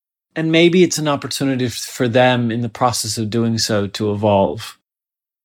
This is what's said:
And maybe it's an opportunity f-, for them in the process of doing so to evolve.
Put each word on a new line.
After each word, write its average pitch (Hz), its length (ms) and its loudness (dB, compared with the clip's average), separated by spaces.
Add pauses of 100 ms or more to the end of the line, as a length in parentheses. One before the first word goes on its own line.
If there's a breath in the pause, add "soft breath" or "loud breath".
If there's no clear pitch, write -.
(360)
And 160 160 -2
maybe 175 320 6
it's 160 140 0
an 156 100 -2
opportunity 135 580 -2
f-, 117 80 -6
for - 340 -4
them 123 440 2
in 117 100 -4
the 120 80 -4
process 117 480 -2
of 110 120 -4
doing 113 280 0
so 107 300 -2
to 104 240 -4
evolve. 101 680 0 (680)